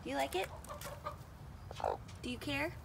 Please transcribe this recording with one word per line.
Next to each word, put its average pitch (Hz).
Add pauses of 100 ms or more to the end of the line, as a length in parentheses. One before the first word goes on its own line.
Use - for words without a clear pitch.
Do 233
you 269
like 277
it? 381 (1800)
Do 247
you 247
care? 285 (120)